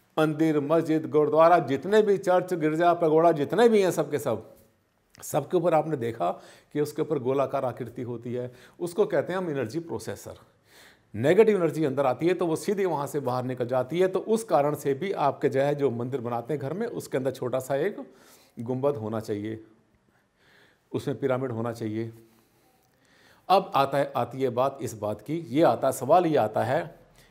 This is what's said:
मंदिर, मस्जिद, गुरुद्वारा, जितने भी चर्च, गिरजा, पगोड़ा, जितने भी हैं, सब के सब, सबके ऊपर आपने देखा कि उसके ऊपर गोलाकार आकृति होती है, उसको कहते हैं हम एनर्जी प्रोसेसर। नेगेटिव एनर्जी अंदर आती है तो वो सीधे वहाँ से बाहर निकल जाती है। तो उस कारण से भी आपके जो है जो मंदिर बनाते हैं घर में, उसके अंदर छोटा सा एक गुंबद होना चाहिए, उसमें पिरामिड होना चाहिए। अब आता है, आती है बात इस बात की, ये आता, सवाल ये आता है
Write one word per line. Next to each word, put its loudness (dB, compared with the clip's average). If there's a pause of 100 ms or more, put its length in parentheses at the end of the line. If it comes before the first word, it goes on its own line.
(180)
मंदिर, 2
मस्जिद, 0
गुरुद्वारा, 6
जितने 2
भी 2
चर्च, 0
गिरजा, 2
पगोड़ा, 6
जितने 4
भी 6
हैं, 2
सब -2
के -2
सब, -4 (760)
सबके -2
ऊपर 2
आपने 0
देखा -4 (440)
कि -2
उसके -4
ऊपर -4
गोलाकार -2
आकृति -8
होती -10
है, -8 (280)
उसको -2
कहते -2
हैं -4
हम -4
एनर्जी -6
प्रोसेसर। -12 (760)
नेगेटिव 4
एनर्जी 0
अंदर 0
आती 0
है 2
तो -2
वो 0
सीधे -2
वहाँ -2
से -6
बाहर -2
निकल -4
जाती -2
है। 4
तो -2
उस -2
कारण 2
से -2
भी -6
आपके 0
जो 2
है 0
जो 0
मंदिर -6
बनाते -6
हैं -6
घर -6
में, -6
उसके -6
अंदर -2
छोटा -4
सा -4
एक -4 (520)
गुंबद -2
होना -4
चाहिए, -6 (1300)
उसमें -4
पिरामिड -2
होना -4
चाहिए। -6 (1400)
अब 4
आता 2
है, 0
आती -4
है 2
बात 0
इस -10
बात -6
की, -6
ये -2
आता, 2
सवाल 4
ये 2
आता 0
है -2 (500)